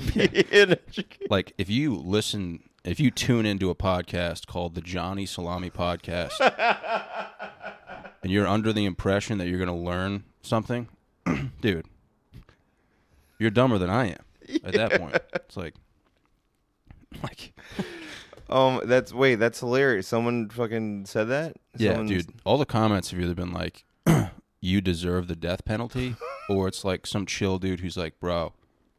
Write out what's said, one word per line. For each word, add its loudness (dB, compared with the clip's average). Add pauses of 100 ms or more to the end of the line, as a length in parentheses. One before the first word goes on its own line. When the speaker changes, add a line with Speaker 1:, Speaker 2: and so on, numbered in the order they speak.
(120)
Speaker 1:
be 4
Speaker 2:
Yeah. 6
Speaker 1:
an 6 (180)
education. -8
Speaker 2:
Like, 2
if -2
you 2
listen, -2 (180)
if -2
you 4
tune 2
into 0
a -4
podcast -2
called -6
the -6
Johnny -6
Salami -6
Podcast, -2
Speaker 1:
<laughs> 0 (840)
Speaker 2:
and -2
you're 4
under 2
the 0
impression 0
that -4
you're -2
gonna -2
learn -4 (180)
something, -4 (360)
<clears throat> -2
dude, 0 (1500)
you're 4
dumber 6
than 2
I 2
am -8 (400)
at -4
that 2
Speaker 1:
<laughs> 4
Yeah. 4
Speaker 2:
point. -4 (180)
It's -10
like, -8 (1500)
like -12 (960)
Speaker 1:
Um, 4
that's, 2
wait, 4
that's 2
hilarious. 2
Someone 0
fucking -4
said 0
that? -2 (200)
Speaker 2:
Yeah, 4
Speaker 1:
Someone's -2 (160)
Speaker 2:
dude. -20 (100)
All 4
the 2
comments 2
have -4
either 0
been -4
like, -6 (220)
<clears throat> 4 (300)
"You 2
deserve 0
the -4
death -4
penalty," -4 (180)
Speaker 1:
<laughs> -12
Speaker 2:
or 2
it's, -6
like, -2
some -2
chill 0
dude -2
who's -6
like, -6
"Bro, -2 (460)